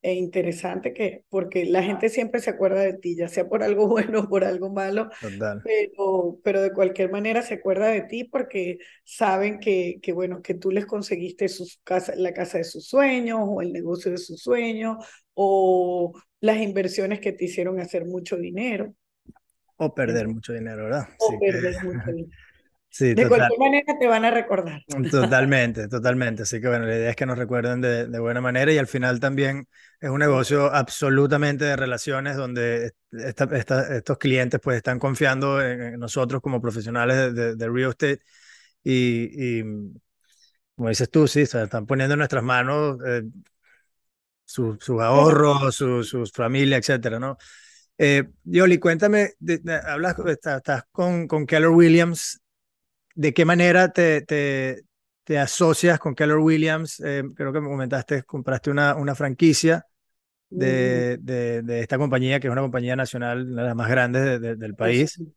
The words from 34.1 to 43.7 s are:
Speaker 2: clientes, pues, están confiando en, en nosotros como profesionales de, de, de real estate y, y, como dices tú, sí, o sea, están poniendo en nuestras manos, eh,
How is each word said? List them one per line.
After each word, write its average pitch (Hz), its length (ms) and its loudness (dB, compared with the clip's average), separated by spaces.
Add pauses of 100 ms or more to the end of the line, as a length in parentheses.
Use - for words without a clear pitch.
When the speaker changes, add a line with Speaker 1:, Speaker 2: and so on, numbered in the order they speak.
Speaker 2:
clientes, 127 440 0
pues, 127 140 0
están 127 220 -2
confiando 139 640 0
en, 123 200 -4
en 117 180 -10
nosotros 123 420 -4
como 131 180 -2
profesionales 117 560 0
de, 131 160 2
de, 117 240 -2
de 113 140 -6
real 127 200 0
estate 139 300 -2 (640)
y, 123 760 0
y, 110 40 -8 (1120)
como 117 140 -4
dices 113 220 -2
tú, 156 180 6
sí, 147 140 2
o 139 40 4
sea, 117 180 -4
están 104 220 -6
poniendo 135 280 0
en 147 40 0
nuestras 139 240 0
manos, 131 640 0
eh, 120 160 -2 (1200)